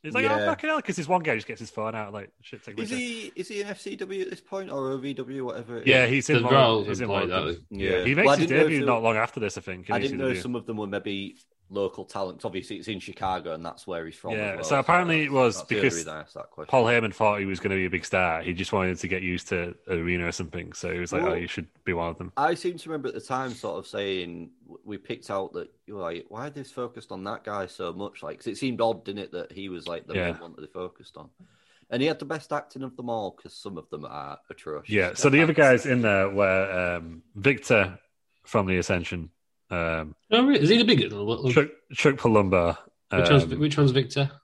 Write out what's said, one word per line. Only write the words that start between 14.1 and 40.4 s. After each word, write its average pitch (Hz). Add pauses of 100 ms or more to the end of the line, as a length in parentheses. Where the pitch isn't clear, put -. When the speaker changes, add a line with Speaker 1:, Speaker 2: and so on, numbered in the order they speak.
Speaker 2:
from -
Speaker 1:
Yeah, 107 (140)
Speaker 2:
as 98
well, -
Speaker 1:
so -
Speaker 2:
so 143
Speaker 1:
apparently 165
it 139
was 123
Speaker 2:
that's -
the 117
only 104
Speaker 1:
because 85
Speaker 2:
reason 80
I 78
asked -
that -
question. 78
Speaker 1:
Paul 123
Heyman 113
thought 104
he 98
was 95
gonna 95
be 95
a 90
big 87
star. 87
He 90
just 90
wanted 92
to 92
get 92
used 90
to 87 (120)
an 90
arena 87
or 85
something, 85
so 87
he 87
was 87
like, 90
Speaker 2:
Well, 85
Speaker 1:
"Oh, -
you 87
should 82 (160)
be 95
one 85
of 82
them." 92
Speaker 2:
I 156
seem 175
to 160
remember 139
at -
the -
time 131
sort 95
of 95
saying, 90 (140)
w-, 82
we 104
picked -
out 98
that 85 (180)
you 104
were 98
like, 85
"Why 117
are -
they 139
focused 120
on 95
that 107
guy 101
so 87
much?" 98
Like, 73
'cause -
it 101
seemed 123
odd, 113
didn't 101
it, -
that 87
he 98
was, 87
like, 85
the -
Speaker 1:
Yeah. 87
Speaker 2:
main 82
one 85
that -
they 76
focused -
on. 78 (600)
And 123
he 147
had 156
the 156
best 151
acting -
of 127
them 123
all, 107
'cause -
some 95
of 76
them 76
are 71 (100)
atrocious. 76
Speaker 1:
Yeah, 92
so -
the 147
other 165
Speaker 2:
That's 135
Speaker 1:
guys -
in 123
there 98
were, 95
um, 82 (120)
Victor 104 (460)
from 101
the 92
Ascension, 87 (380)
um, 82 (160)
Speaker 3:
Oh, 240